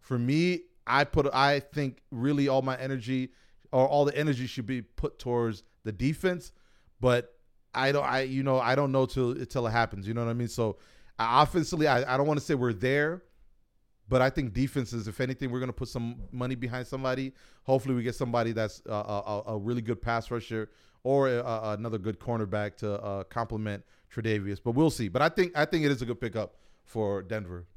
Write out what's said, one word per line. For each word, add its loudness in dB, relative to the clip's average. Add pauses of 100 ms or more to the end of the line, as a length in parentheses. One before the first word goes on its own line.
for -2
me, 2 (240)
I 4
put, 2
I 4
think -6 (100)
really 2
all 4
my -2
energy -4 (420)
or 4
all 4
the 0
energy 0
should -8
be -4
put -6
towards -2 (200)
the -6
defense. -2 (480)
But 2 (400)
I 2
don't, 2
I, 0
you -2
know, 2
I 2
don't 2
know 4
till, -2 (100)
till -2
it -2
happens. 0
You -4
know -2
what -2
I -2
mean? -2
So, -2 (420)
uh, 6
offensively, 0
I, 4
I 2
don't 4
wanna 2
say -2
we're 0
there, 0 (840)
but 4
I 6
think -2
defenses, -2
if -12
anything, -2
we're -2
gonna -4
put -8
some -6 (160)
money -4
behind -6
somebody. -4 (300)
Hopefully 2
we 0
get -2
somebody 0
that's, -2
uh, -2
a, -4
a, -4 (120)
a -4
really -2
good -4
pass -2
rusher -6 (340)
or, 4
uh, 0
another -4
good -4
cornerback -4
to, -4 (100)
uh, -6
complement -6 (280)
Tre'Davious. -2
But 0
we'll 4
see. -4
But 0
I 4
think, 2
I 4
think 0
it 4
is 0
a -6
good -6
pickup -6 (300)
for -2
Denver. -8 (120)